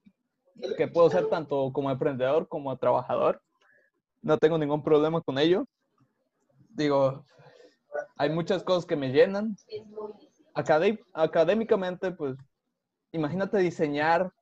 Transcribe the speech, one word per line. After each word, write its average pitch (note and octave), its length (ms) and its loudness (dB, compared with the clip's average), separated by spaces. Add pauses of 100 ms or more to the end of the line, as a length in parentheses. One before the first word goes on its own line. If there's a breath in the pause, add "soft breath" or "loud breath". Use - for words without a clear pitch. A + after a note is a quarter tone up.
(760)
que D3 120 0
puedo D#3+ 220 4
ser D3+ 180 0
tanto C#3 440 -2
como C#3 180 -4
emprendedor C3+ 580 0
como C#3 300 -8
trabajador. B2+ 640 0 (800 soft breath)
No D3+ 180 2
tengo D#3+ 200 4
ningún D3 240 -2
problema D#3 380 2
con C3+ 180 -6
ello. F3+ 280 2 (1040)
Digo, C#3 540 0 (920 soft breath)
hay C#3+ 140 -2
muchas E3+ 320 -2
cosas F3+ 240 -2
que E3+ 100 -2
me C3+ 140 -4
llenan. G3 460 2 (1000)
Acadé-, D#3+ 480 0 (100)
académicamente, F3+ 1000 0
pues, C#3+ 240 -6 (760)
imagínate F3 460 -2
diseñar E3 840 0